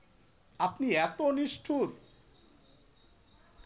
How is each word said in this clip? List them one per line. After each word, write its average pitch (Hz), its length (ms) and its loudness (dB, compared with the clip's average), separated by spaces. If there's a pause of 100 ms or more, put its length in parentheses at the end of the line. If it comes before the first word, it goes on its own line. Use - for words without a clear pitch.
(580)
আপনি 185 320 0
এত 165 320 2
নিষ্ঠুর, 285 680 0 (1700)